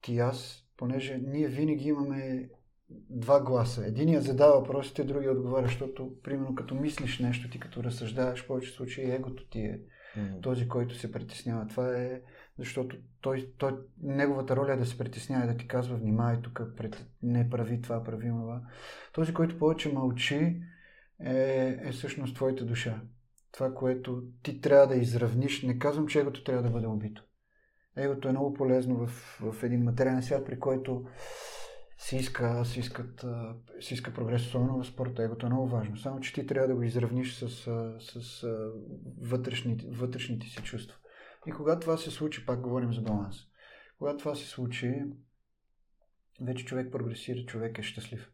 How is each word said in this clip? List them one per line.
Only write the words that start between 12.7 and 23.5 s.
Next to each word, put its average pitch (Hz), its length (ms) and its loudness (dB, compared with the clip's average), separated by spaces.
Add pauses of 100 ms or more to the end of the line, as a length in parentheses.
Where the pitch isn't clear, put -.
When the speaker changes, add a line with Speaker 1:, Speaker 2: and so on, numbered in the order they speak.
Speaker 1:
той, 131 380 -2
той, 135 200 0 (240)
неговата 139 540 2
роля 139 160 4
е 131 40 4
да 120 100 2
се - 120 -6
притеснява 127 460 -2
и 117 40 2
да 120 80 2
ти - 120 -8
казва, 123 280 0
„Внимай 117 460 2
тук, - 180 -8 (160)
пред-, 110 300 -8 (160)
не 120 280 4
прави 120 300 0
това, 117 240 -4
прави 113 260 -4
онова.“ 117 320 -4 (500)
Този, 160 220 0
който 170 240 2
повече 156 340 4
мълчи, 139 680 2 (580)
е, 131 640 2
е 135 100 -6
всъщност 131 420 -6
твоята 131 300 0
душа. 113 380 -2 (500)